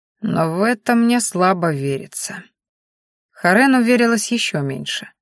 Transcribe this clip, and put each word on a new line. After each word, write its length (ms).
«Но 280
в 80
это 320
мне 260
слабо 500
верится». 720
Харену 520
верилось 500
еще 300
меньше. 480